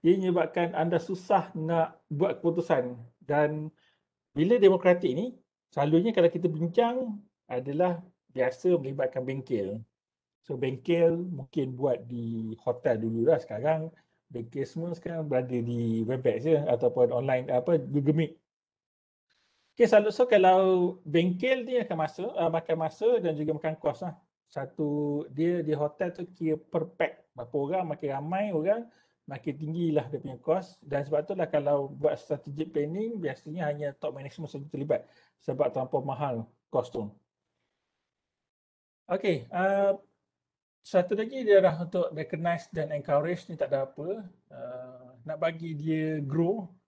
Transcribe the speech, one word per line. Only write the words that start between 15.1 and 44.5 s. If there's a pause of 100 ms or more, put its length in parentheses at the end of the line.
berada
di
Webex
je
ataupun
online,
apa,
Google
Meet. (1400)
Okey,
selalu,
so
kalau (400)
bengkel
ni
akan
masa,
ah,
makan
masa
dan
juga
makan
kos
lah. (400)
Satu,
dia
di
hotel
tu
kira
per
pack.
Berapa
orang,
makin
ramai
orang, (400)
makin
tinggilah
dia
punya
kos.
Dan
sebab
itulah
kalau
buat
strategic
planning,
biasanya
hanya (100)
top
management
saja
terlibat. (340)
Sebab
terlampau
mahal (240)
kos
tu. (2000)
Okey,
ah, (880)
satu
lagi
dia
adalah
untuk
recognize
dan
encourage
ni
tak
ada
apa. (300)